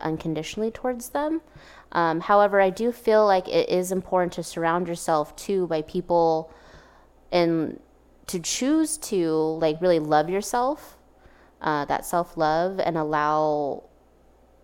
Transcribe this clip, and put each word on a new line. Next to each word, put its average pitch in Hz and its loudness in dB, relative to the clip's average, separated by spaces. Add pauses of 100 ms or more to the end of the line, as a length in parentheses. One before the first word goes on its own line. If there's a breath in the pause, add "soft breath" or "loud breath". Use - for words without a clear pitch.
unconditionally 160 -6
towards 247 -8
them. 311 -4 (500 loud breath)
Um, 165 0
however, 202 4
I 190 4
do 226 -2
feel 214 4
like 185 2
it - 2
is 180 0
important 185 0
to 175 -6
surround 170 -2
yourself, 160 -2
too, 190 -2
by 165 -2
people 165 0 (840 loud breath)
and 170 0 (460)
to 185 -6
choose 302 -2
to, 170 -2 (260)
like, 160 0
really 175 4
love 156 2
yourself, 247 -4 (640 soft breath)
uh, 147 -2
that - -4
self-love, 175 0
and 175 -2
allow 151 0 (800)